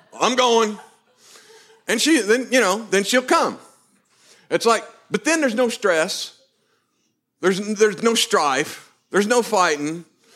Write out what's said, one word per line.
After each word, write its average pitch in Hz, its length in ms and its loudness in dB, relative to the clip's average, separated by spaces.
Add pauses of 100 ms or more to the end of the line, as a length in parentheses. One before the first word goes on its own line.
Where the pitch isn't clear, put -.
(200)
I'm 208 160 0
going. 226 440 2 (1080)
And 220 140 -2
she, 311 200 2
then, 226 300 0
you 254 80 4
know, 214 300 0
then 190 140 2
she'll 247 180 0
come. 254 380 0 (920)
It's 170 160 -2
like, 226 180 2 (280)
but - 140 -6
then 320 160 2
there's 262 120 0
no 240 160 0
stress. 180 720 -4 (1000)
There's, 180 180 0 (160)
there's 208 260 2
no 226 140 2
strife. 151 760 -2 (180)
There's 202 180 0
no 247 140 2
fighting. 170 640 -2 (300)